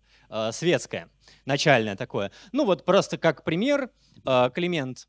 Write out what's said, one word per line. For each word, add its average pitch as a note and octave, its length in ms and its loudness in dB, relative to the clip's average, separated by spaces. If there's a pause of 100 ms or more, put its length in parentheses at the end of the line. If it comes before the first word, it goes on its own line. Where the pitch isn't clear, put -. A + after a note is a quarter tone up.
(300)
э, A2 220 -4
светское, B2 580 -2 (340)
начальное B2+ 520 2
такое. G#2+ 360 -6 (200)
Ну C#4 120 0
вот F3+ 220 0
просто F3+ 320 2
как - 260 0
пример, A#3+ 460 -2 (340)
э, B2+ 300 2
Климент E3 540 -6